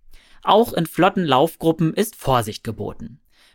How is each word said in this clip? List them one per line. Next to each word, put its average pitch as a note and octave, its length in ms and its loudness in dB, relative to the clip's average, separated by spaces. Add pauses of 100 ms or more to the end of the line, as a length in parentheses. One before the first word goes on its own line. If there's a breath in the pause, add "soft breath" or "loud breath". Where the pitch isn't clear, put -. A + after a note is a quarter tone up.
(440 soft breath)
Auch A3+ 300 2
in E3 120 -2
flotten F#3 400 0
Laufgruppen D#3+ 680 2
ist - 220 -4
Vorsicht A#2 480 -2
geboten. - 560 -10 (360 soft breath)